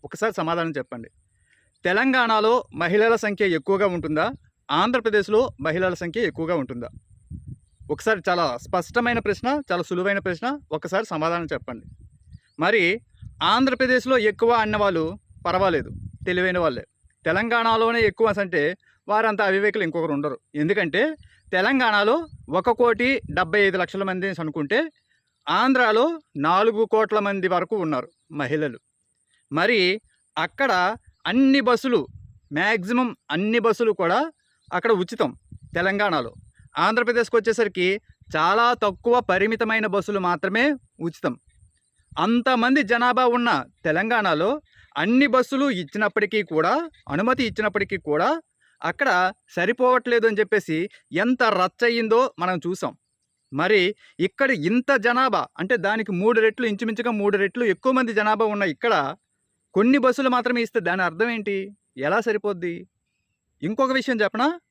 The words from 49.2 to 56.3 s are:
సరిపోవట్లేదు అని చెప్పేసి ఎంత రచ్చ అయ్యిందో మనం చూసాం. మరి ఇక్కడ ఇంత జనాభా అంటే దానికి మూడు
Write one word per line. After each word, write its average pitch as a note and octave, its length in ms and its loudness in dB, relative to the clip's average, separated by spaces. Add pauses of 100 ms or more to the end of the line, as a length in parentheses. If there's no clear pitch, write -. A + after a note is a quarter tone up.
సరిపోవట్లేదు A#3+ 800 2
అని G#3+ 120 2
చెప్పేసి F#3+ 500 -2 (240)
ఎంత A#3 300 0
రచ్చ G3+ 420 0
అయ్యిందో A#3 540 2
మనం F3+ 200 -2
చూసాం. E3+ 380 -6 (560)
మరి F#3 440 2 (240)
ఇక్కడ C4 300 0
ఇంత A#3 460 0
జనాభా A#3+ 500 0 (120)
అంటే G3 180 0
దానికి G3+ 360 -2
మూడు A3 280 2